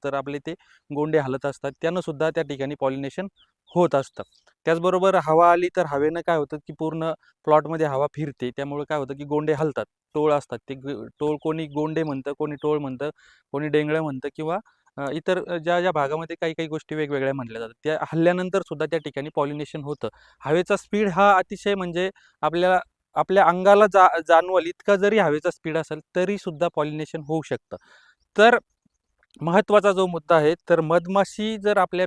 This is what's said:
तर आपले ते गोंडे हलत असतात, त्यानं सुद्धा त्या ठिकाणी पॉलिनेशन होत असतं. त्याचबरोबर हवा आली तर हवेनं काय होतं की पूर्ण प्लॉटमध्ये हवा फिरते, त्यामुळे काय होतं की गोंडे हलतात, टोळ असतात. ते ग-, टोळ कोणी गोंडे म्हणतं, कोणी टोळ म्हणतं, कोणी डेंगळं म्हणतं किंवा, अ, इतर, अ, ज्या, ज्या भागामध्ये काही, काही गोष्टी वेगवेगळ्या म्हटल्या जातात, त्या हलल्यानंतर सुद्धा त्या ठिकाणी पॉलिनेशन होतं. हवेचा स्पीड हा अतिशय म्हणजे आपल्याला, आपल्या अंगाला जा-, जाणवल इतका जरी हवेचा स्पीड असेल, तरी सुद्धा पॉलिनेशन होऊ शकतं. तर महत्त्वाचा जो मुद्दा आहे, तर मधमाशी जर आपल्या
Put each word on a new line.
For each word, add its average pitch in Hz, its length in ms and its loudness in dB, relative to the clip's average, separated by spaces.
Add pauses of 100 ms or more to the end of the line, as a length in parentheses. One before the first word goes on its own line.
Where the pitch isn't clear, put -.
तर 139 100 -4
आपले 143 240 -6
ते 156 140 -10 (420)
गोंडे 156 240 2
हलत 135 280 -4
असतात, 139 260 -6 (100)
त्यानं 175 180 -2
सुद्धा 156 300 -2
त्या 160 120 -4
ठिकाणी 139 380 -6
पॉलिनेशन 139 460 -4 (480)
होत 175 200 2
असतं. 135 280 -2 (420)
त्याचबरोबर 180 500 2
हवा 170 380 6
आली 175 240 2
तर 175 100 0
हवेनं 151 400 -2
काय 170 100 0
होतं 147 200 -4
की 151 220 -14
पूर्ण 160 340 -6 (320)
प्लॉटमध्ये 156 420 2
हवा 139 280 -2
फिरते, 139 360 -8
त्यामुळे 143 380 -8
काय 156 100 -4
होतं 139 160 -6
की 143 100 -14
गोंडे 151 280 -2
हलतात, 143 320 -2 (300)
टोळ 151 180 2
असतात. 135 260 -4 (100)
ते 135 60 -10
ग-, 131 320 -10 (140)
टोळ 151 220 -2
कोणी 160 240 -4
गोंडे 151 360 -4
म्हणतं, 143 360 -6
कोणी 151 240 -6
टोळ 151 160 0
म्हणतं, 139 320 -8 (420)
कोणी 147 160 -4
डेंगळं 151 320 0
म्हणतं 143 360 -6
किंवा, 160 220 -4 (380)
अ, 139 140 -6
इतर, 180 380 -4
अ, 175 80 -6
ज्या, 175 240 0
ज्या 180 120 0
भागामध्ये 156 480 -4
काही, 165 140 -4
काही 165 140 -6
गोष्टी 156 260 -8
वेगवेगळ्या 139 400 -2
म्हटल्या 117 260 -10
जातात, 113 140 -12 (100)
त्या 156 140 -2 (140)
हलल्यानंतर 180 500 0
सुद्धा 156 240 -8
त्या 165 120 -4
ठिकाणी 143 360 -8
पॉलिनेशन 147 500 -6
होतं. 143 240 -8 (320)
हवेचा 175 360 0
स्पीड 208 320 -2
हा 190 300 4
अतिशय 202 360 -4
म्हणजे 180 360 -4 (320)
आपल्याला, 175 380 2 (340)
आपल्या 185 300 4
अंगाला 190 420 6
जा-, 180 420 6
जाणवल 170 380 4
इतका 202 300 0
जरी 202 220 2
हवेचा 160 320 2
स्पीड 160 260 -6
असेल, 156 240 -6 (160)
तरी 185 220 -2
सुद्धा 170 360 -4
पॉलिनेशन 151 460 -4
होऊ 151 220 -4
शकतं. - 340 -8 (640)
तर 233 200 8 (800)
महत्त्वाचा 196 520 4
जो 185 140 2
मुद्दा 170 300 2
आहे, 156 180 4
तर 170 260 2
मधमाशी 185 800 0
जर 202 180 0
आपल्या 180 300 0